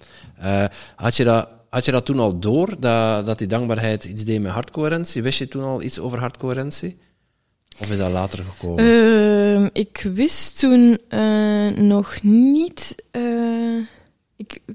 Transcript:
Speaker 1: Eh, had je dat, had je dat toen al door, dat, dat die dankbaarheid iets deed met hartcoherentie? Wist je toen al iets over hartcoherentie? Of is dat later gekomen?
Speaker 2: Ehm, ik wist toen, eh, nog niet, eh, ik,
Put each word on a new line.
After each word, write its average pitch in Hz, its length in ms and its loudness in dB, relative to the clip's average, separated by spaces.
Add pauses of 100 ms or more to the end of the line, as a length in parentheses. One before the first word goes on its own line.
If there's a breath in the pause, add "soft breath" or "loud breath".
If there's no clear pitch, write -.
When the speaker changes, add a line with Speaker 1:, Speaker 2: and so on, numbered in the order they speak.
(380 loud breath)
Speaker 1:
Eh, 98 280 0 (300 loud breath)
had 117 200 -4
je 127 80 0
dat, 113 240 2 (220)
had 123 160 -4
je 139 60 0
dat 127 140 0
toen 135 140 -2
al 90 200 0
door, 151 400 0
dat, 113 460 0
dat 110 120 -4
die 104 100 -6
dankbaarheid 110 560 -2
iets 107 200 -12
deed 107 180 -2
met 98 100 -4
hartcoherentie? 151 720 -6
Wist 131 160 -2
je 131 80 -8
toen 135 160 -8
al 131 180 -6
iets 123 180 -8
over 123 200 -8
hartcoherentie? 131 800 -8 (800)
Of 104 120 -8
is 101 60 -2
dat 95 140 -2
later 95 320 -4
gekomen? 92 420 -4
Speaker 2:
Ehm, 208 880 4
ik - 400 -6
wist - 460 -2
toen, 247 380 6 (120)
eh, 214 580 2
nog 202 560 2
niet, 269 720 2 (160)
eh, 233 680 -2 (580 soft breath)
ik, - 240 -16 (160)